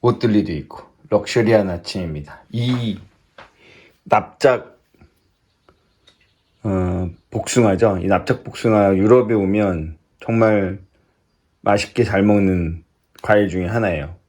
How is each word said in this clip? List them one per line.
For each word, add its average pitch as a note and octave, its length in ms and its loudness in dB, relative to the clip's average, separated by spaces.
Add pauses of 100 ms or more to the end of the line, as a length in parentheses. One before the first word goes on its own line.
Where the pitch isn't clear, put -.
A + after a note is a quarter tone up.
오뜰리도 A2 500 0
있고 - 280 -10 (280)
럭셔리한 G#2+ 600 2
아침입니다. E2+ 800 -8
이 A#2 480 -2 (1040)
납작, - 720 0 (1900)
어, F2+ 440 -2 (220)
복숭아죠. G#2+ 720 0
이 F2+ 60 -4
납작 - 360 -2
복숭아 G#2 520 2
유럽에 A2 360 4
오면 F#2+ 640 -2 (240)
정말 G#2+ 580 0 (840)
맛있게 G#2 420 0
잘 G2 180 0
먹는 F#2 600 0 (380)
과일 G#2 260 2
중에 F2+ 160 -4
하나예요. F2+ 520 -4 (120)